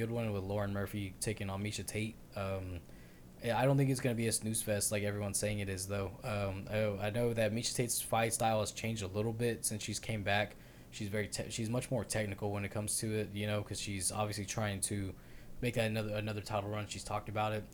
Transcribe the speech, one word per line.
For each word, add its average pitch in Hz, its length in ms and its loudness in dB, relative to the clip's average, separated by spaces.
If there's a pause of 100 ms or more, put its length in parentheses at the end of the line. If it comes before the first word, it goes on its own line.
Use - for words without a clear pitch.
good 113 60 0
one 117 220 0
with 98 100 0
Lauren 101 300 0
Murphy 98 480 -2
taking 104 280 -2
on 98 140 -2
Miesha 104 240 -4
Tate. 110 300 -2 (180)
Um, 95 460 -4 (640)
yeah, 113 140 2
I 123 60 4
don't 139 120 8
think 139 140 6
it's 127 100 2
gonna 123 140 2
be 113 140 2
a 107 40 4
snooze 110 300 0
fest 104 300 2
like 104 100 2
everyone's 101 340 0
saying 104 220 2
it 98 100 0
is, 95 200 -2
though. 98 240 0 (100)
Um, 101 480 0
I, 104 380 2
I - 20 0
know 120 240 2
that 110 180 4
Miesha 117 220 0
Tate's - 260 2
fight 113 320 2
style 113 280 4
has 101 100 2
changed 113 320 -2
a 95 60 -2
little 107 260 2
bit 117 320 2
since 107 160 -2
she's 107 160 -4
came 110 240 -2
back. 101 320 2 (380)
She's 107 160 -4
very 101 180 0
te-, - 240 -4
she's 110 180 -2
much 123 220 -2
more 113 140 0
technical 104 480 -2
when 101 120 0
it 98 60 -4
comes 104 280 -2
to 110 140 0
it, 107 220 0
you 104 140 0
know, 104 140 2
'cause 104 180 -6
she's 98 320 0
obviously 104 340 0
trying 101 360 -2
to 98 300 -2 (480)
make 123 140 0
that 113 160 4
another, 107 240 0
another 107 260 -2
title 104 300 -2
run. 107 180 -2
She's - 160 -8
talked 104 240 -4
about 107 240 2
it. 107 220 -2